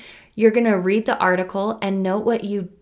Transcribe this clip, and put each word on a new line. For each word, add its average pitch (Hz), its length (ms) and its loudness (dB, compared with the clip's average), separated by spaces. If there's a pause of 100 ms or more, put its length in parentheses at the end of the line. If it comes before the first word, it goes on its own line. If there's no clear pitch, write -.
(360)
you're 220 160 6
gonna 226 260 2
read 196 300 0
the 247 100 0
article 185 640 -2
and 196 220 -2
note 190 220 -2
what 226 180 -2
you 202 260 -6 (120)